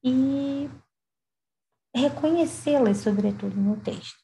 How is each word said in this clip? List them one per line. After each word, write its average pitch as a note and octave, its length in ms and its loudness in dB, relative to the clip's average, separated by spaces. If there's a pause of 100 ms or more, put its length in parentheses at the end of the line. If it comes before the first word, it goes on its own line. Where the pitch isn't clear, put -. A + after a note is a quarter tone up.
e C#4 640 0 (1300)
reconhecê-las, C#4+ 1000 2
sobretudo, G3+ 580 -2
no G3+ 260 0
texto - 440 -10